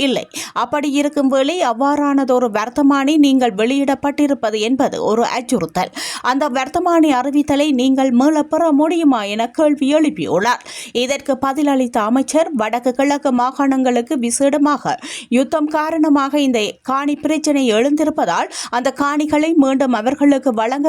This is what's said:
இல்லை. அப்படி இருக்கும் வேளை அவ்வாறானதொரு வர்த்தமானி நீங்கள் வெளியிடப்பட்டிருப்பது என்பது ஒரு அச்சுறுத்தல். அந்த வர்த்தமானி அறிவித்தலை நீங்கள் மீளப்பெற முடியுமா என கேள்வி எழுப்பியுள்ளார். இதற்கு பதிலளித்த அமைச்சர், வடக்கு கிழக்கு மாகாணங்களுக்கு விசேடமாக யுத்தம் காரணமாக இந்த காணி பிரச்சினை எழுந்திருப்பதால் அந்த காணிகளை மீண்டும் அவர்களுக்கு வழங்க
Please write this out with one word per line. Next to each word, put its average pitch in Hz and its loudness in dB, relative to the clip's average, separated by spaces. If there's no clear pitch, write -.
இல்லை. 247 -2
அப்படி 294 -4
இருக்கும் 285 0
வேளை 277 0
அவ்வாறானதொரு 277 0
வர்த்தமானி 277 0
நீங்கள் 254 2
வெளியிடப்பட்டிருப்பது 277 -2
என்பது 247 0
ஒரு 220 2
அச்சுறுத்தல். 214 -4
அந்த 277 0
வர்த்தமானி 320 2
அறிவித்தலை 285 0
நீங்கள் 269 2
மீளப்பெற 311 2
முடியுமா 311 2
என 226 -2
கேள்வி 294 2
எழுப்பியுள்ளார். 196 0
இதற்கு 277 -2
பதிலளித்த 269 0
அமைச்சர், 269 0
வடக்கு 240 -2
கிழக்கு 285 0
மாகாணங்களுக்கு 269 0
விசேடமாக 277 0
யுத்தம் 302 0
காரணமாக 302 0
இந்த 240 2
காணி 285 -2
பிரச்சினை 302 0
எழுந்திருப்பதால் 285 0
அந்த 254 -2
காணிகளை 302 0
மீண்டும் 269 2
அவர்களுக்கு 277 2
வழங்க 277 0